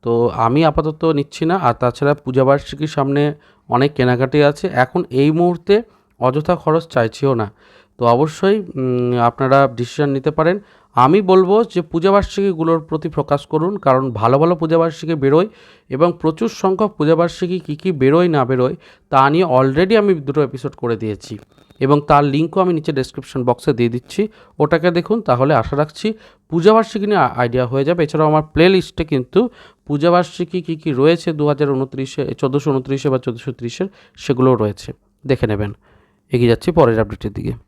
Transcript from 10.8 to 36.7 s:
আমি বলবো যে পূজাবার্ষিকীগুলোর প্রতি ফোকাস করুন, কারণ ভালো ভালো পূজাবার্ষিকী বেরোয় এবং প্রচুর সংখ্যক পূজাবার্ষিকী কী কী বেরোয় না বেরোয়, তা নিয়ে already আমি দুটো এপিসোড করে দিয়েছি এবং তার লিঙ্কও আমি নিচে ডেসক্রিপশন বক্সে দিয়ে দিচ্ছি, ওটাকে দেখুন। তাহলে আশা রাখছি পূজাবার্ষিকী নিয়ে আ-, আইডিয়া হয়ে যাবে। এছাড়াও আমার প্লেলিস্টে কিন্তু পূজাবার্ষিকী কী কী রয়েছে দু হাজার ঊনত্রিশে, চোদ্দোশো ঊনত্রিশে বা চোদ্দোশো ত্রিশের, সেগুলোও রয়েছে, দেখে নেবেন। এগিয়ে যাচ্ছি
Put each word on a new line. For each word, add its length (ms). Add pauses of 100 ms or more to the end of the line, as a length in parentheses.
আমি 280
বলবো 420
যে 180
পূজাবার্ষিকীগুলোর 1000
প্রতি 280
ফোকাস 380
করুন, 300
কারণ 360
ভালো 260
ভালো 180
পূজাবার্ষিকী 580
বেরোয় 340 (400)
এবং 320
প্রচুর 280
সংখ্যক 440
পূজাবার্ষিকী 680
কী 180
কী 160
বেরোয় 360
না 160
বেরোয়, 320 (340)
তা 200
নিয়ে 160
already 520
আমি 160
দুটো 280
এপিসোড 320
করে 220
দিয়েছি 420 (420)
এবং 260
তার 180
লিঙ্কও 360
আমি 120
নিচে 200
ডেসক্রিপশন 520
বক্সে 280
দিয়ে 160
দিচ্ছি, 400 (300)
ওটাকে 320
দেখুন। 300
তাহলে 340
আশা 220
রাখছি 380 (340)
পূজাবার্ষিকী 580
নিয়ে 120
আ-, 180
আইডিয়া 300
হয়ে 180
যাবে। 200
এছাড়াও 240
আমার 140
প্লেলিস্টে 640
কিন্তু 440 (380)
পূজাবার্ষিকী 760
কী 140
কী 160
রয়েছে 400
দু 160
হাজার 240
ঊনত্রিশে, 640
চোদ্দোশো 360
ঊনত্রিশে 380
বা 100
চোদ্দোশো 340
ত্রিশের, 340 (300)
সেগুলোও 380
রয়েছে, 380 (340)
দেখে 200
নেবেন। 300 (560)
এগিয়ে 160
যাচ্ছি 240